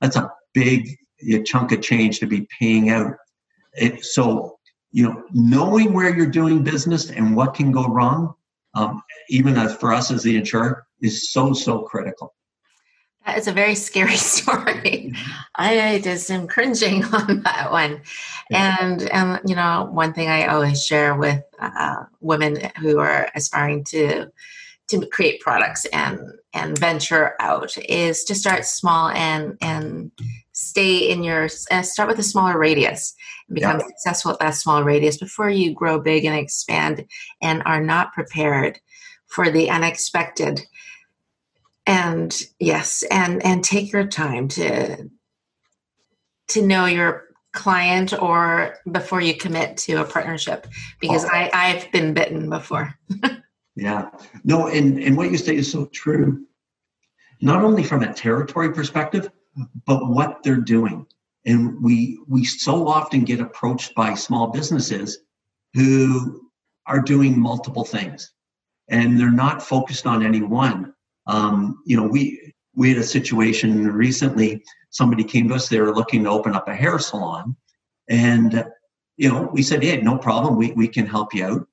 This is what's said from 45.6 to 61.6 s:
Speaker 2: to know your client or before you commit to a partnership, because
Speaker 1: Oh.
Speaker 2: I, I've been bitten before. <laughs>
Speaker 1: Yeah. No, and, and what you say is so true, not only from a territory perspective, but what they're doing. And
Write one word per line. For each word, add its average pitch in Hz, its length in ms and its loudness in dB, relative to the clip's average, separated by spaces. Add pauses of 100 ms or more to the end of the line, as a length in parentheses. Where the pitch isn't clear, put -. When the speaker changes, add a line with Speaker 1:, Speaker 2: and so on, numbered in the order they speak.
Speaker 2:
to 214 140 0
know 190 240 4
your 175 380 0 (280)
client 185 680 0
or 170 560 0 (140)
before 180 300 -2
you 165 140 0
commit 165 440 -6
to - 160 -4
a 156 100 0
partnership, - 640 -6 (340)
because 160 240 0
Speaker 1:
Oh. 170 80 -6
Speaker 2:
I, 175 200 0
I've 180 380 0
been 160 220 0
bitten 156 380 -2
before. 151 440 -6 (280)
<laughs> 254 80 0 (460)
Speaker 1:
Yeah. 101 340 -6 (340)
No, 165 240 2
and, 139 340 2
and 139 140 4
what 180 160 0
you 175 40 0
say 156 200 -2
is 139 140 -2
so 147 160 -4
true, 143 600 -2 (920)
not 160 240 4
only 214 180 4
from 131 220 0
a 104 100 -6
territory 143 580 -2
perspective, 156 560 -4 (560)
but 135 240 0
what - 360 0
they're 135 120 4
doing. 113 500 0 (380)
And 117 380 2